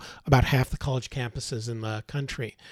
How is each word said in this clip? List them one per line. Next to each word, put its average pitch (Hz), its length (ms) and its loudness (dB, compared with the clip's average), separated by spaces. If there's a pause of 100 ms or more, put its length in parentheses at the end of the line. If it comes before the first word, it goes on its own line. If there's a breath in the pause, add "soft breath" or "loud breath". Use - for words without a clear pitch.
(260 loud breath)
about 131 180 8
half 127 260 4
the - 60 -2
college 131 340 -2
campuses 120 580 -4
in 117 120 -6
the 107 260 -4
country. 135 500 -6 (160 loud breath)